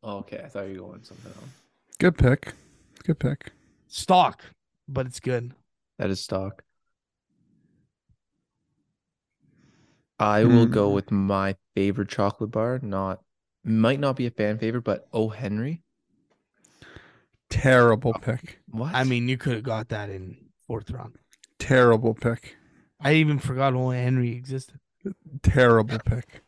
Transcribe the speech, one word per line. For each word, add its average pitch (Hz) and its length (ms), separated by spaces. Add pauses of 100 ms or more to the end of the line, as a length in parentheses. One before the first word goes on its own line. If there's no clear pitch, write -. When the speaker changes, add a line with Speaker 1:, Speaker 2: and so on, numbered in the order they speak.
Speaker 1:
Oh, 101 160
okay, 107 260
I - 40
thought 98 200
you 95 140
were 92 80
going 92 140
something - 280
else. - 180 (480)
Speaker 2:
Good 175 180
pick. - 380 (500)
Good 160 140
pick. - 340 (360)
Speaker 3:
Stock, - 560 (420)
but 131 200
it's 123 140
good. 123 340 (440)
Speaker 1:
That - 120
is 95 100
stock. 95 420 (3500)
I 107 260
will 120 220
go 104 220
Speaker 2:
Hmm. 101 60
Speaker 1:
with 98 160
my 98 460 (180)
favorite 98 340
chocolate 104 420
bar. 120 320
Not, 95 400 (420)
might 113 360
not 139 160
be 127 100
a 117 40
fan 107 280
favorite, 113 240
but - 300
O 110 160
Henry. 110 540 (1700)
Speaker 2:
Terrible 120 640
Speaker 1:
Uh, - 40
Speaker 2:
pick. - 480
Speaker 1:
what? 123 280
Speaker 3:
I 131 100
mean, 123 240
you 131 100
could 127 160
have 110 80
got 113 260
that 104 220
in 92 400 (160)
fourth 110 240
round. - 280 (400)
Speaker 2:
Terrible 117 560
pick. - 420 (440)
Speaker 3:
I 147 140
even 151 240
forgot 135 360
O 127 160
Henry 123 420
existed. 127 480 (640)
Speaker 2:
Terrible 117 580
pick. - 480